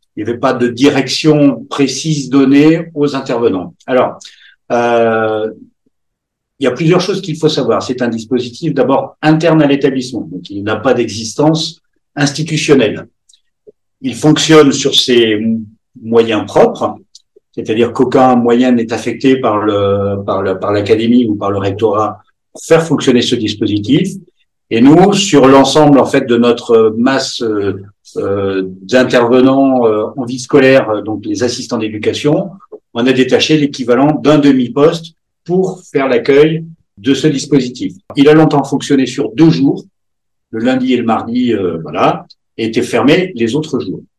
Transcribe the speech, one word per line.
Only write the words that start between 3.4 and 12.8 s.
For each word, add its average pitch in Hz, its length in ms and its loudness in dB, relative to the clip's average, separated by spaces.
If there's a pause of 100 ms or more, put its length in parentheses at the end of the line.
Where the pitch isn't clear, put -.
Alors, 127 320 -2 (540)
euh, 117 800 -2 (1080)
il 139 40 -4
y 127 40 0
a 123 40 0
plusieurs 170 300 0
choses 190 200 -4
qu'il 156 160 -8
faut - 120 0
savoir. 113 340 -2
C'est 123 180 -6
un 120 60 -2
dispositif 117 680 -6
d'abord 131 480 -2
interne 160 400 2
à 143 60 4
l'établissement, 131 540 -2 (100)
donc 90 180 -14
il 101 140 -10
n'a 104 140 -4
pas 127 180 0
d'existence 117 840 -2 (380)
institutionnelle. 143 920 0 (880)